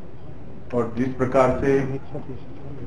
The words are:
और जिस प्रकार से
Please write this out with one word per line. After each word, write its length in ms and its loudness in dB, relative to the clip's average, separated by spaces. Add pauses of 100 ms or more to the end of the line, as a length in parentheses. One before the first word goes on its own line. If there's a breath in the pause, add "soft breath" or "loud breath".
(760)
और 220 2
जिस 120 2
प्रकार 560 4
से 340 4 (880)